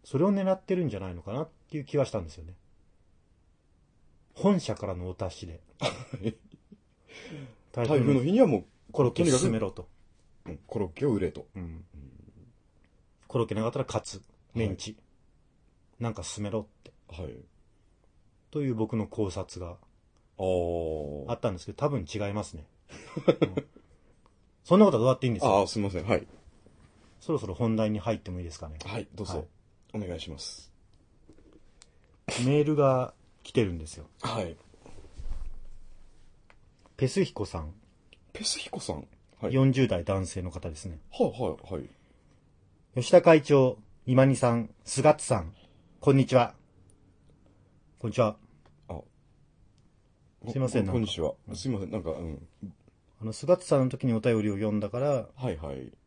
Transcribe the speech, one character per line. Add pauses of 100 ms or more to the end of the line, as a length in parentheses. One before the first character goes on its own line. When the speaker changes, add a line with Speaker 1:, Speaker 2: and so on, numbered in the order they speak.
Speaker 1:
そ
れ
を
狙
っ
て
る
ん
じ
ゃ
な
い
の
か
な
っ (220)
て
い
う
気
は
し
た
ん
で
す
よ
ね。 (1800)
本
社
か
ら
の
お
達
し
で。 (100)
Speaker 2:
<laughs>
は (340)
い。 (1400)
Speaker 1:
台
風
の
Speaker 2:
台
風
の
日
に
は
も
う、 (280)
Speaker 1:
コ
ロ
ッ
ケ
勧
め
ろ
と。 (560)
Speaker 2:
と
に
か
く、
う
ん、
コ
ロ
ッ
ケ
を
売
れ
と。
Speaker 1:
う
ん。
Speaker 2:
う
ん。 (1400)
Speaker 1:
コ
ロ
ッ
ケ
な
か
っ
た
ら
カ
ツ、
Speaker 2:
は (340)
い。
Speaker 1:
メ
ン
チ。 (1000)
な
ん
か
勧
め
ろ
っ
て。 (160)
Speaker 2:
は
い。 (1120)
Speaker 1:
と
い
う
僕
の
考
察
が (600)
Speaker 2:
あ
ー。
Speaker 1:
あ
っ
た
ん
で
す
け
ど、
多
分
違 (120)
い
ま
す
ね。 (240)
Speaker 2:
<laughs>
Speaker 1:
う (160)
ん。 (960)
そ
ん
な
こ
と
は
ど
う
だ
っ
て
い
い
ん
で
す
よ。
Speaker 2:
あ
ー、
す
い
ま
せ
ん。
は
い。 (920)
Speaker 1:
そ
ろ
そ
ろ
本
題
に
入
っ
て
も
い
い
で
す
か
ね。
Speaker 2:
は
い、
ど
う
ぞ。
Speaker 1:
は
い。 (460)
Speaker 2:
お
願
い
し
ま
す。 (1700)
Speaker 1:
メ
ー
ル
が (280)
来
て
る
ん
で
す
よ。 (160)
Speaker 2:
は
い。 (2500)
Speaker 1:
ペ
ス
ヒ
コ
さ
ん。 (580)
Speaker 2:
ペ
ス
ヒ
コ
さ
ん。 (340)
は
い。
Speaker 1:
四
十
代
男
性
の
方
で
す
ね。 (120)
Speaker 2:
は
い、 (100)
は (140)
い、
は
い。 (1080)
Speaker 1:
吉
田
会
長、 (280)
今
西
さ
ん、 (140)
菅
津
さ
ん、 (460)
こ
ん
に
ち
は。 (1400)
こ
ん
に
ち
は。 (520)
Speaker 2:
あ。 (1500)
Speaker 1:
す
い
ま
せ
ん、
Speaker 2:
こ
ん
に
ち
は。
Speaker 1:
な
ん
か。
う
ん。
Speaker 2:
す
い
ま
せ
ん、
な
ん
か、
う
ん。 (720)
Speaker 1:
あ
の、
菅
津
さ
ん
の
時
に
お
便
り
を
読
ん
だ
か
ら、
Speaker 2:
は
い、
は
い。 (140)